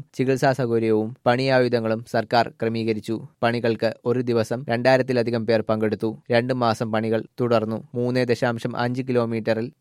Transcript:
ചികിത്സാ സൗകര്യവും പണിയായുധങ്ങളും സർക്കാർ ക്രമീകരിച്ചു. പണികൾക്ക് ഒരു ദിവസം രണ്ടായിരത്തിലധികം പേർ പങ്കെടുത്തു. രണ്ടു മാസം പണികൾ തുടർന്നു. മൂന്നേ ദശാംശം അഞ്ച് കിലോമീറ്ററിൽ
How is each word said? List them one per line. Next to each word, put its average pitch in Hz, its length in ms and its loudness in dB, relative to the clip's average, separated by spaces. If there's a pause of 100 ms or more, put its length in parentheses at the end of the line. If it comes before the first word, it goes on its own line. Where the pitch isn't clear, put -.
(120)
ചികിത്സാ 131 400 2
സൗകര്യവും 113 580 0 (140)
പണിയായുധങ്ങളും 120 840 2
സർക്കാർ 110 400 2
ക്രമീകരിച്ചു. 113 680 -4 (240)
പണികൾക്ക് 117 520 0 (140)
ഒരു 120 160 0
ദിവസം 120 460 -2
രണ്ടായിരത്തിലധികം 120 800 2
പേർ 110 160 2
പങ്കെടുത്തു. 110 480 -2 (200)
രണ്ടു 123 240 2
മാസം 117 380 0
പണികൾ 110 300 0 (140)
തുടർന്നു. 113 440 0 (140)
മൂന്നേ 123 300 0
ദശാംശം 120 520 -2
അഞ്ച് 123 260 -2
കിലോമീറ്ററിൽ 117 640 -2 (120)